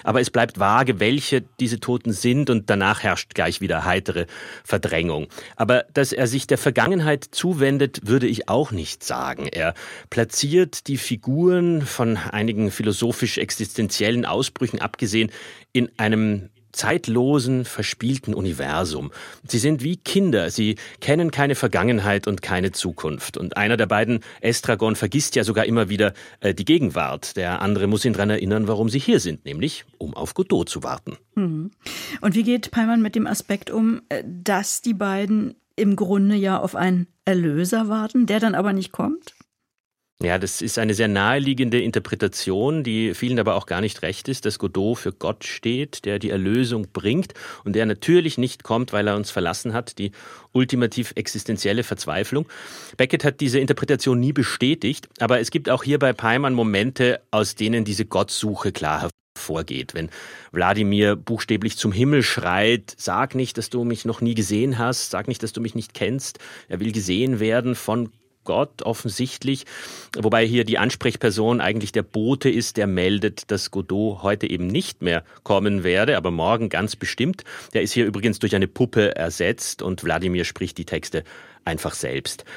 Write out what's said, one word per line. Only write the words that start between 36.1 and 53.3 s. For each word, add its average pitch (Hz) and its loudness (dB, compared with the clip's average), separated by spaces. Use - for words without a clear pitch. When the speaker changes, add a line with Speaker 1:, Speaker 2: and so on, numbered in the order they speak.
Speaker 2:
ja 190 2
auf - -2
einen 180 2
Erlöser 180 2
warten, 220 2
der 214 2
dann 226 2
aber 196 2
nicht 190 -2
kommt? - -4
Speaker 1:
Ja, 87 2
das 95 -4
ist - -4
eine 110 2
sehr 110 2
naheliegende 120 2
Interpretation, 110 0
die 110 0
vielen 123 -2
aber 104 2
auch - -2
gar 85 -2
nicht 107 -4
recht - -6
ist, 131 -4
dass 107 -2
Godot 101 0
für 101 -6
Gott - -6
steht, - -4
der 101 -2
die 107 -4
Erlösung 107 0
bringt 117 0
und 104 -2
der 110 2
natürlich 160 2
nicht 127 -2
kommt, 120 -2
weil 104 2
er 104 2
uns 104 -4
verlassen 95 -2
hat, 120 -6
die 101 -4
ultimativ 123 2
existenzielle 107 -2
Verzweiflung. 107 -4
Beckett 131 2
hat 143 0